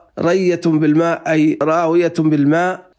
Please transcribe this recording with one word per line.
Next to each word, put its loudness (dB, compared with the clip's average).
رية 0
بالماء، 0
أي 0
راوية 0
بالماء، 0